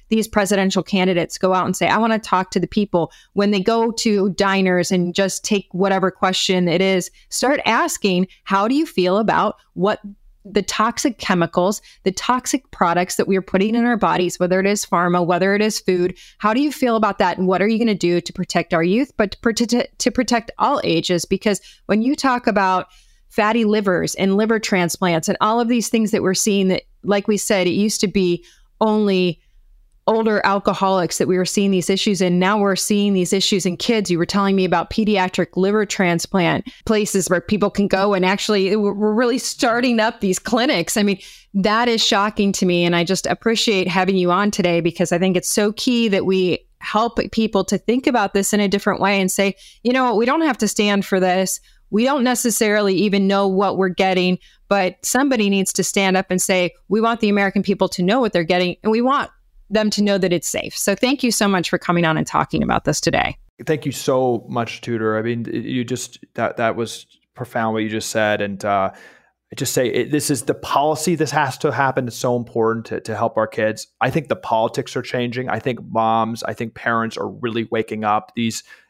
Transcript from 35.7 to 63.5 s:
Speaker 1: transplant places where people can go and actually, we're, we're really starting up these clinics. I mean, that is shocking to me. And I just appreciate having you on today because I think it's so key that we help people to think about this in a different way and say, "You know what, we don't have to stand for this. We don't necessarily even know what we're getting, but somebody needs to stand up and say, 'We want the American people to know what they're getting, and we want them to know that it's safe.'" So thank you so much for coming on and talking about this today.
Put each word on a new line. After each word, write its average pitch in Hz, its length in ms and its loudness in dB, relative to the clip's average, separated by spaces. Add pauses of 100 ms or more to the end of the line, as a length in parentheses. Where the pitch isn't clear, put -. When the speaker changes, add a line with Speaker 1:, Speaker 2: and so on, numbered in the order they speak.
Speaker 1:
transplant 175 840 0 (160)
places 208 460 0
where 175 100 2
people 202 300 0
can 202 160 0
go 196 280 2
and 185 100 2
actually, 190 500 0
we're, 202 200 0
we're 214 180 0
really 240 260 2
starting 240 600 0
up 226 180 -2
these 185 220 -2
clinics. 233 560 0
I 208 80 2
mean, 196 160 0 (340)
that 214 320 2
is 226 180 0
shocking 208 480 2
to 190 140 0
me. 175 180 2
And 175 120 2
I 170 80 2
just 180 220 -2
appreciate 208 600 0
having 185 300 2
you 175 160 2
on 202 180 2
today 175 300 2
because 170 320 0
I 175 60 2
think 185 180 2
it's - 160 -4
so 208 220 2
key 233 340 0
that 190 180 0
we 185 400 0 (120)
help 233 420 -2 (100)
people 220 340 0
to 196 140 -2
think 254 300 0
about 220 240 0
this 196 200 0
in 208 60 4
a 202 100 2
different 202 320 -2
way 196 200 2
and 185 100 0
say, 196 240 0 (300)
"You 240 80 0
know 262 120 2
what, 233 120 0
we 233 100 2
don't 294 140 0
have 294 180 0
to 214 80 0
stand 202 380 0
for 190 160 0
this. 185 400 0 (300)
We 214 140 2
don't 262 200 0
necessarily 214 680 0
even 196 340 2
know 196 180 2
what 190 300 0
we're 190 140 0
getting, 180 480 0 (300)
but 196 360 0
somebody 247 460 0
needs 190 240 0
to 180 100 -2
stand 190 320 0
up 190 140 -2
and 185 120 0
say, 180 300 0 (160)
'We 208 120 0
want 226 200 0
the 214 80 2
American 202 340 2
people 190 280 0
to - 120 -4
know 196 160 2
what 233 140 0
they're 175 120 0
getting, 180 380 0
and 214 80 -2
we 226 120 2
want 262 280 0 (420)
them 214 180 0
to 202 120 0
know 202 160 2
that 180 140 0
it's 165 160 -2
safe.'" - 280 -8
So - 180 0
thank 262 280 -2
you 240 80 2
so 208 160 0
much 190 240 2
for 180 80 0
coming 170 260 0
on 160 120 2
and 156 100 -2
talking 151 360 -2
about - 220 0
this - 160 -2
today. - 360 0 (300)